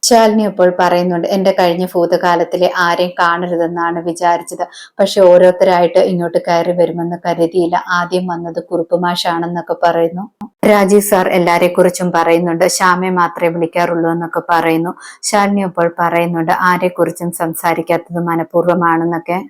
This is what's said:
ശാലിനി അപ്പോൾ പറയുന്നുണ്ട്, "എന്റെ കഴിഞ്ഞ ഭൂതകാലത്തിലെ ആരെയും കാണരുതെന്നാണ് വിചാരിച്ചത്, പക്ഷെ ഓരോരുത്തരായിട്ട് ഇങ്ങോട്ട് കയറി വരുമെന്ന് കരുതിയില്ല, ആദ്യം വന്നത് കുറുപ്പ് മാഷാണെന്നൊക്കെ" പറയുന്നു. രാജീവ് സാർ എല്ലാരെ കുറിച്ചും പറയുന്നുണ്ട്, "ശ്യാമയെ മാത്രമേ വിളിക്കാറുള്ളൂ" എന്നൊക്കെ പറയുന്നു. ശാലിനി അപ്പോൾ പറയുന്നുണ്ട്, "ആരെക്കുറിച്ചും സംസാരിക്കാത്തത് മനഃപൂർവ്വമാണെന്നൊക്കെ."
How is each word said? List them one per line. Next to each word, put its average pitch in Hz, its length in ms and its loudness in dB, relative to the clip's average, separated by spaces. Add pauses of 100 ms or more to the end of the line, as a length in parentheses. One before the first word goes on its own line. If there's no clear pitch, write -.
ശാലിനി 220 400 4
അപ്പോൾ 190 380 2
പറയുന്നുണ്ട്, 175 480 0
"എന്റെ 190 300 0
കഴിഞ്ഞ 180 260 2
ഭൂതകാലത്തിലെ 175 920 0
ആരെയും 175 440 0
കാണരുതെന്നാണ് 170 800 -2
വിചാരിച്ചത്, 170 600 -2 (380)
പക്ഷെ 196 200 0
ഓരോരുത്തരായിട്ട് 180 800 6
ഇങ്ങോട്ട് 175 400 0
കയറി 170 340 -2
വരുമെന്ന് 170 440 -2 (100)
കരുതിയില്ല, 170 640 -2
ആദ്യം 180 380 -2
വന്നത് 170 360 -8
കുറുപ്പ് 175 340 -4
മാഷാണെന്നൊക്കെ" 175 880 -4
പറയുന്നു. 170 420 0 (420)
രാജീവ് 208 340 4
സാർ 202 280 2
എല്ലാരെ 175 400 2
കുറിച്ചും 180 440 0
പറയുന്നുണ്ട്, 170 560 2
"ശ്യാമയെ 185 420 0
മാത്രമേ 175 380 0
വിളിക്കാറുള്ളൂ" 170 640 -2
എന്നൊക്കെ 170 380 -4
പറയുന്നു. 165 440 0 (280)
ശാലിനി 202 380 0
അപ്പോൾ 180 280 -2 (100)
പറയുന്നുണ്ട്, 170 540 0
"ആരെക്കുറിച്ചും 175 800 0
സംസാരിക്കാത്തത് 170 920 -4
മനഃപൂർവ്വമാണെന്നൊക്കെ." 170 1120 0 (120)